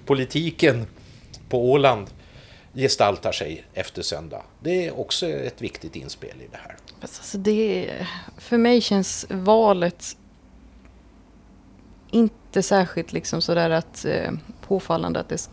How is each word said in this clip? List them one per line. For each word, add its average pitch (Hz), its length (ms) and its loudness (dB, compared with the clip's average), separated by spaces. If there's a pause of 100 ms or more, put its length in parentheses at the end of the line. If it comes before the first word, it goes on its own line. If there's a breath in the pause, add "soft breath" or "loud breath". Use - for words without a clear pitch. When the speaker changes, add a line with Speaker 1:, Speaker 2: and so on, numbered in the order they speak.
Speaker 1:
politiken 135 840 0 (640 loud breath)
på 123 220 2
Åland 131 360 4 (680 soft breath)
gestaltar 107 560 2
sig 80 320 -8 (100)
efter - 280 -8
söndag, 78 420 -8 (160)
det 175 280 -2
är 147 120 -10
också - 300 -4
ett 135 320 -8
viktigt - 340 -10
inspel - 460 -14
i 62 100 -20
det - 60 -18
här. - 180 -20 (260)
Speaker 2:
Fast - 180 -14
alltså - 180 -10
det, 202 540 0 (460 loud breath)
för - 200 0
mig 233 240 6
känns - 480 0
valet 196 880 2 (1900)
inte 214 520 2
särskilt 185 500 0
liksom 165 280 -4
sådär 170 280 2
att, - 360 -2
eh, - 260 -2 (360)
påfallande 170 520 -2
att - 100 -8
det, 160 240 -6